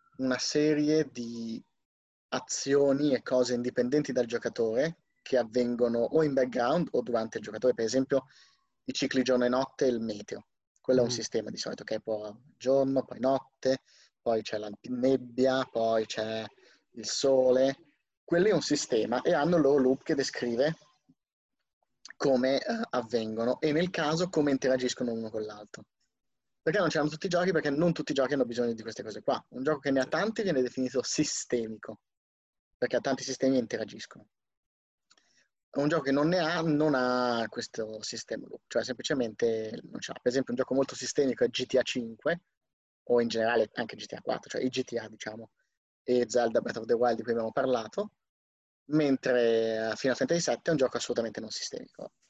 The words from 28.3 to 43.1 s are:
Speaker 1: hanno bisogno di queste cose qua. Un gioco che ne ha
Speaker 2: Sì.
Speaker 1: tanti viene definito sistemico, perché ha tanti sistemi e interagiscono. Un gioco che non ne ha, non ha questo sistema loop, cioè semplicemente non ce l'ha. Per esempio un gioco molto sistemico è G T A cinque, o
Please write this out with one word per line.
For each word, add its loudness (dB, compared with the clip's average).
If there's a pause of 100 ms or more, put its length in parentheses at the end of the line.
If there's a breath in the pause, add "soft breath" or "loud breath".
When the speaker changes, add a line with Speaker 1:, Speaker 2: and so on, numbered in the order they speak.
Speaker 1:
hanno 2
bisogno -2
di -10
queste -10
cose -10
qua. -2
Un -12
gioco -2
che -2
ne 2
ha 2
Speaker 2:
Sì. -4
Speaker 1:
tanti -2
viene 2
definito -2
sistemico, -4 (760)
perché 0
ha 0
tanti -2
sistemi 0
e 4
interagiscono. -8 (1400 soft breath)
Un 0
gioco 0
che 0
non 4
ne 2
ha, 0
non 2
ha 2
questo -8
sistema -10
loop, -16
cioè 0
semplicemente -2
non -14
ce -10
l'ha. -14
Per 0
esempio 0
un 0
gioco -2
molto 2
sistemico 0
è 6
G -4
T 0
A 6
cinque, -4 (640)
o 4